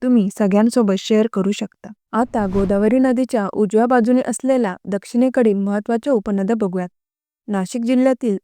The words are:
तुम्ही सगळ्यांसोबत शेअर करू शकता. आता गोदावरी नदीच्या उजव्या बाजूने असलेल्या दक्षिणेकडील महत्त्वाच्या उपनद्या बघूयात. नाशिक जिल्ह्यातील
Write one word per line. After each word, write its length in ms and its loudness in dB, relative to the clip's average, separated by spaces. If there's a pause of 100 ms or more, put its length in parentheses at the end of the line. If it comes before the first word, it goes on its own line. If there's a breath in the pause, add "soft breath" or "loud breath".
तुम्ही 260 2 (100)
सगळ्यांसोबत 600 2
शेअर 360 2
करू 180 -2
शकता. 400 -10 (200)
आता 360 -2
गोदावरी 520 0
नदीच्या 540 0
उजव्या 320 2
बाजूने 360 2
असलेल्या 540 -2 (100)
दक्षिणेकडील 720 0
महत्त्वाच्या 560 -2
उपनद्या 420 -2
बघूयात. 340 -4 (580)
नाशिक 340 -4
जिल्ह्यातील 640 0